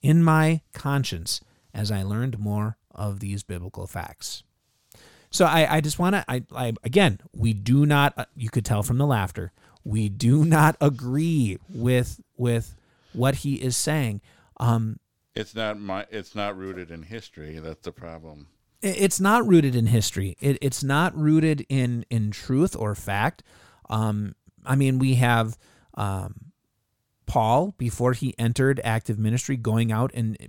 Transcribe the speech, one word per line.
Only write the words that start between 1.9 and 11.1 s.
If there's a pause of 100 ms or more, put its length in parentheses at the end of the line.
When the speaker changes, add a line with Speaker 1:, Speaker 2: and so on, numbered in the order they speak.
Speaker 1:
I
learned
more (180)
of
these
biblical
facts." (880)
So
I,
I
just
wanna,
I, (120)
I, (100)
again, (140)
we
do
not,
uh, (100)
you
could
tell
from
the
laughter, (320)
we
do
not
agree (100)